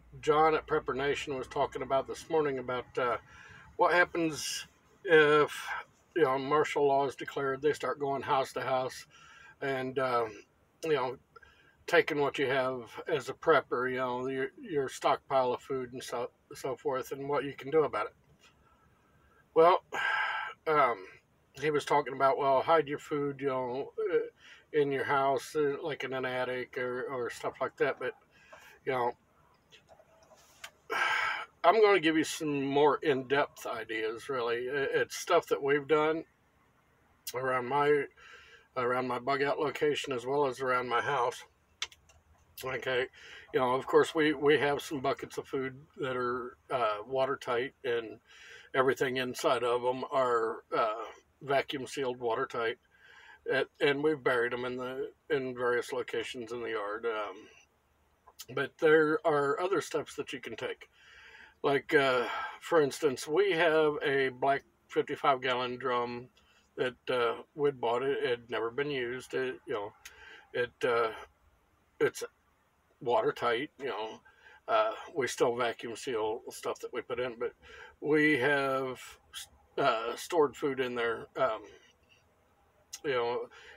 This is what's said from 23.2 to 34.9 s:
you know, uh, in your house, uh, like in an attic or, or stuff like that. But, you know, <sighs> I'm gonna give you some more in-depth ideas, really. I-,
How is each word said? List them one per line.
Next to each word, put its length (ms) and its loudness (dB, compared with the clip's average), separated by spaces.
you 60 -2
know, 440 -4
uh, 60 2
in 180 2
your 140 -2
house, 500 0
uh, 260 2
like 220 -6
in 100 -6
an 100 -2
attic 540 -4
or, 280 -4
or 260 -6
stuff 280 -8
like 180 -4
that. 220 0
But, 140 -4
you 60 -2
know, 220 0
<sighs> 60 -2
I'm 180 6
gonna 180 6
give 160 2
you 80 2
some 400 -4
more 340 4
in-depth 680 -2
ideas, 640 -6
really. 400 -2
I-, 300 0